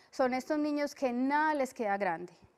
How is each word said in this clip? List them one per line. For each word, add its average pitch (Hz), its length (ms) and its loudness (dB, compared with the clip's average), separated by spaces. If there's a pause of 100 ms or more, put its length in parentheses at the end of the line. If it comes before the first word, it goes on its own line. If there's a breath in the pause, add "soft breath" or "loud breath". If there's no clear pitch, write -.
son 254 240 2
estos 254 240 -2
niños 294 380 0
que 262 160 0
nada 285 420 2
les 269 200 -2
queda 202 240 -2
grande, 180 340 -2 (260)